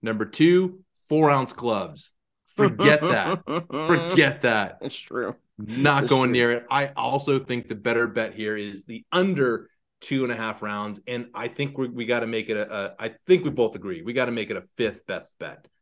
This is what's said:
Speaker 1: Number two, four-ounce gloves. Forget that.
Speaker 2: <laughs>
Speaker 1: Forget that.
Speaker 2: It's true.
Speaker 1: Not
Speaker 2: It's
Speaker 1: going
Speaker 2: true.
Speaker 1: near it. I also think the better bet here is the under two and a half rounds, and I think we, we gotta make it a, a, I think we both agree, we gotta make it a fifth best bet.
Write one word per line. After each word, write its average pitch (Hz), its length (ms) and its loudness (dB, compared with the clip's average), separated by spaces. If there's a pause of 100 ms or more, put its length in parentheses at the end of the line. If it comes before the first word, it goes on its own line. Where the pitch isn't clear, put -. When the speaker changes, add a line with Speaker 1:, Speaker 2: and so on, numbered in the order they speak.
Speaker 1:
Number 110 240 -2
two, 180 560 4 (280)
four-ounce 143 460 4
gloves. 98 600 -6 (420)
Forget 151 440 4
that. 107 460 0
Speaker 2:
<laughs> 165 240 -4
Speaker 1:
Forget 160 720 2
that. 107 380 0
Speaker 2:
It's - 180 -10
true. 120 360 -6 (240)
Speaker 1:
Not 135 460 2
Speaker 2:
It's 123 60 0
Speaker 1:
going 131 180 6
Speaker 2:
true. 120 40 2
Speaker 1:
near 120 200 4
it. 120 180 -4
I 139 260 0
also 135 440 0
think 123 280 -6
the 127 60 -8
better 117 320 0
bet 110 280 -4
here 107 220 -6
is 104 280 -10
the 117 280 -16
under 160 560 0 (320)
two 135 240 -2
and 120 80 -2
a 113 40 -6
half 110 260 -6
rounds, 104 440 -6
and 120 280 -8
I 117 140 -8
think 139 300 -6
we, 131 100 -2
we 120 160 -8
gotta 117 220 0
make 113 240 -4
it 107 60 -2
a, 104 160 -6
a, 98 260 -6
I 113 160 -8 (120)
think 180 180 4
we 156 60 -2
both 113 240 0
agree, 90 280 -10
we 110 100 -8
gotta 120 200 -2
make 110 180 -6
it 104 60 -6
a 95 80 -10 (120)
fifth 110 300 -4
best - 320 -10
bet. - 280 -14 (160)